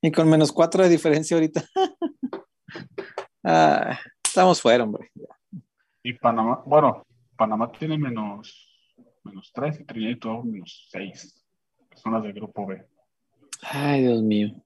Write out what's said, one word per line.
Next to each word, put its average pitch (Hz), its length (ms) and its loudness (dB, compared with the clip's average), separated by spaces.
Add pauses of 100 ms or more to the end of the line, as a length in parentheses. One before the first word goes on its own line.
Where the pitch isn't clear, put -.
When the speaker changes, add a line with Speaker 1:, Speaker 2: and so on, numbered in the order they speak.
Speaker 1:
Y 160 80 4
con 160 200 4
menos 156 240 4
cuatro 180 300 2
de 180 60 6
diferencia 160 460 2
ahorita. 160 340 0
<laughs> - 60 -10 (1700)
Ah, 160 520 2 (260)
estamos 185 340 4
fuera, 120 260 4
hombre. - 260 -10 (880)
Speaker 2:
Y 123 120 -8
Panamá, 117 520 0
bueno, 143 400 2 (320)
Panamá 110 340 -2
tiene 156 240 -6
menos, 110 1000 -10 (280)
menos - 300 -20
tres 151 260 -6
y 147 40 -20
Trinidad 113 300 -6
y 120 60 -10
Tobago 117 260 -8
menos 101 460 -12
seis, - 540 -14 (460)
que - 80 -20
son 113 140 -6
las 110 100 -2
del 104 100 -10
grupo 104 320 -12
B. 95 180 -12 (800)
Speaker 1:
Ay, 143 400 -2
Dios 117 220 2
mío. 104 240 2 (180)